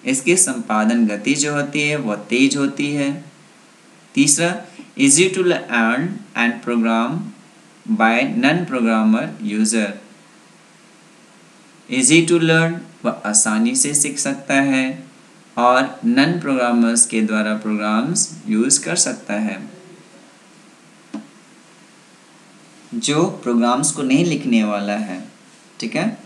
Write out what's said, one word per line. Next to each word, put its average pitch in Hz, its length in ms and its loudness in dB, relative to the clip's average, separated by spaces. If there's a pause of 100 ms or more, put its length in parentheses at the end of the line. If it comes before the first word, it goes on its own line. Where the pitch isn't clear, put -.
इसकी 135 320 2
संपादन 117 680 2
गति 104 280 -2
जो 147 180 -2
होती 147 280 -2
है 147 140 0
वह 113 200 -4
तेज 135 420 2
होती 143 340 -2
है। 143 320 -4 (920)
तीसरा, 165 400 2 (440)
easy 139 300 4
to 185 140 -2
learn 131 600 0 (340)
and 117 280 -2
program 117 500 0 (680)
by 113 320 2 (260)
non-programmer 117 800 2 (200)
user, 107 460 0 (2000)
easy 131 380 4
to 170 120 4
learn, 165 340 2 (320)
वह - 200 -2
आसानी 110 500 0
से 147 180 -2
सीख 143 260 -2
सकता 139 340 -4
है 135 500 0 (540)
और 127 480 2
नॉन 143 340 2
प्रोग्रामर्स 120 680 2
के 113 160 -2
द्वारा 107 320 0
programs 107 920 -2
use 113 380 0
कर 165 100 -4
सकता - 380 -4
है। 104 240 -4 (3250)
जो 147 320 2 (180)
programs 120 480 2
को 147 120 -6
नहीं 135 220 4
लिखने 123 380 2
वाला 101 320 -2
है, 98 280 -8 (560)
ठीक 120 160 -8
है? 185 300 -2